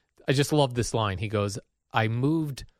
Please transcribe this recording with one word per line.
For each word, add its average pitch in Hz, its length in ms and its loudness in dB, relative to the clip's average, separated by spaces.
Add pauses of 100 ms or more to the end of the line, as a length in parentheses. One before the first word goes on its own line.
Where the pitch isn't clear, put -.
(280)
I 147 60 2
just 139 180 2
love 143 220 4
this 117 200 -2
line. 104 260 0
He 107 100 -6
goes, 104 280 -2 (360)
"I 110 160 2
moved 139 560 -2 (140)